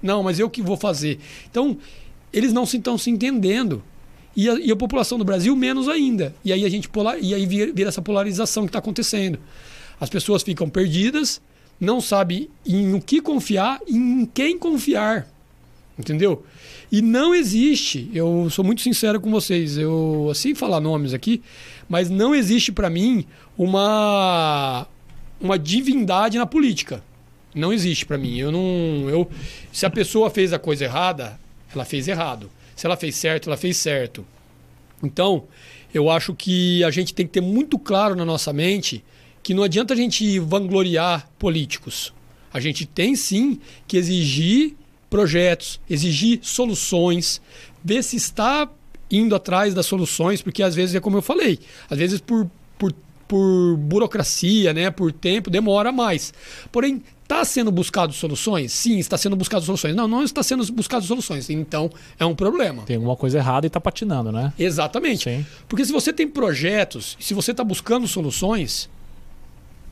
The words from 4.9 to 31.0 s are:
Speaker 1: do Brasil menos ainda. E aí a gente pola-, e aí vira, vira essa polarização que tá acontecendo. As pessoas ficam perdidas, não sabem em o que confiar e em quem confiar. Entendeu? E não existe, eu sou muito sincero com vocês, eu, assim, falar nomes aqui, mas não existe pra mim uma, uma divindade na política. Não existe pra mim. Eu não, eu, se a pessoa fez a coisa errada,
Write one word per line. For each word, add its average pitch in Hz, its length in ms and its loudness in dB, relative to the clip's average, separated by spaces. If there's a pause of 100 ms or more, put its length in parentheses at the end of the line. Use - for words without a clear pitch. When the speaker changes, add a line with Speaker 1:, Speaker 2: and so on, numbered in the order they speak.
Speaker 1:
do 214 40 0
Brasil 190 320 2
menos 262 320 0
ainda. 254 460 0 (100)
E 185 80 0
aí 190 140 2
a 196 40 2
gente 190 200 -4
pola-, 220 300 -2
e 202 160 0
aí 196 100 0
vira, 202 260 0
vira 196 180 0
essa 190 120 -4
polarização 202 640 0
que 175 60 -4
tá 226 80 -4
acontecendo. 202 580 -2 (640)
As 139 80 -4
pessoas 196 320 0
ficam 170 260 -2
perdidas, 196 720 0 (400)
não 220 220 2
sabem 196 480 0 (160)
em 190 300 2
o 196 40 0
que 311 220 2
confiar 247 680 0
e 269 80 0
em 247 300 2
quem 294 320 0
confiar. 226 680 0 (720)
Entendeu? 156 460 0 (480)
E 208 120 4
não 254 320 4
existe, 226 800 2
eu 170 360 2
sou 185 160 0
muito 214 160 2
sincero 220 400 2
com 202 100 -2
vocês, 170 460 0
eu, 156 540 0
assim, 254 220 0
falar 202 260 0
nomes 151 340 0
aqui, 220 280 0 (480)
mas 175 200 0
não 208 260 4
existe 233 360 2
pra 196 180 0
mim 185 360 2 (320)
uma, 185 1300 2 (520)
uma 196 180 0
divindade 214 800 2
na 240 80 0
política. 220 580 0 (500)
Não 160 180 0
existe 180 340 0
pra 147 120 -4
mim. 123 200 -4
Eu 139 140 -2
não, 165 580 0
eu, 165 200 0 (420)
se - 140 -2
a 190 40 0
pessoa 220 400 2
fez 190 240 2
a 170 60 0
coisa 147 260 -2
errada, 135 540 -2 (340)